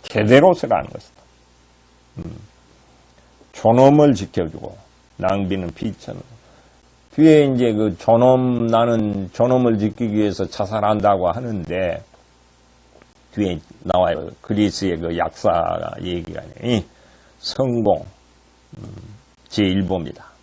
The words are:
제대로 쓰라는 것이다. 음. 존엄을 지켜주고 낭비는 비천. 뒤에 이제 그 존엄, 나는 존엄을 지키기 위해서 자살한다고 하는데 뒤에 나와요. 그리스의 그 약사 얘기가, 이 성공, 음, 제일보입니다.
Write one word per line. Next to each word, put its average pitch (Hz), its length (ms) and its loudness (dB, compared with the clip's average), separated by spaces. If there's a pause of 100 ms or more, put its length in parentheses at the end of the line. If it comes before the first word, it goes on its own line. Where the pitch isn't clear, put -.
(120)
제대로 131 420 6
쓰라는 - 360 -2
것이다. - 320 -20 (960)
음. - 180 -14 (1160)
존엄을 135 600 6
지켜주고 90 600 -6 (420)
낭비는 95 540 -4
비천. 101 440 -10 (1000)
뒤에 151 380 6
이제 120 200 0
그 107 240 -2
존엄, 123 680 2
나는 113 640 0
존엄을 123 460 0
지키기 104 360 -4
위해서 101 320 -2
자살한다고 101 840 0
하는데 92 720 -6 (1300)
뒤에 92 260 -4 (240)
나와요. 87 460 -2 (120)
그리스의 98 560 -2
그 85 200 -6
약사 85 320 -2 (520)
얘기가, 87 400 -8 (220)
이 113 200 0 (560)
성공, 117 640 -2 (760)
음, - 160 -18 (540)
제일보입니다. 92 800 -4 (180)